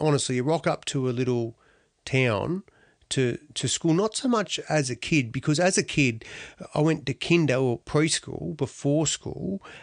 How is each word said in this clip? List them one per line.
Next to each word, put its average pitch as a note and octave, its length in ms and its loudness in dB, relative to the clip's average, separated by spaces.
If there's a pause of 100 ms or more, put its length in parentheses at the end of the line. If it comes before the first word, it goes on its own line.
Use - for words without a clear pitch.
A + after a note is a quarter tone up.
honestly, D3 340 2
you B2 80 0
rock D#3 240 0
up - 180 -2
to C3 240 -2
a - 20 0
little A#2+ 440 0 (480)
town C3 600 0 (460)
to, B2 280 0 (160)
to - 160 -4
school, - 240 2
not G#3 240 0
so C4+ 100 -4
much A3 400 0
as D3+ 220 2
a B2 60 -4
kid, B2+ 360 0
because C#3+ 300 0
as - 160 4
a D3+ 60 2
kid, B2 420 0 (500)
I D3+ 60 2
went D#3 240 2
to C3+ 80 -2
kinder D#3 420 2
or B2+ 240 2
preschool D#3 800 -2
before C#3+ 500 0
school, - 560 -6 (200)